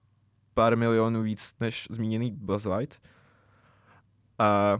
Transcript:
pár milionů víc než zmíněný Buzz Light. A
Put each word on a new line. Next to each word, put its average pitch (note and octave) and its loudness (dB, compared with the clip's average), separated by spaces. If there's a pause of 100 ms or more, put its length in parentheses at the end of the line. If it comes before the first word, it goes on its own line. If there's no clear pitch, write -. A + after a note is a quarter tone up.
(540)
pár A2+ 4
milionů A2+ 2
víc G#2+ -6
než A2+ -6
zmíněný A2+ -4
Buzz G2+ -6
Light. G#2+ -6 (1400)
A G#2 4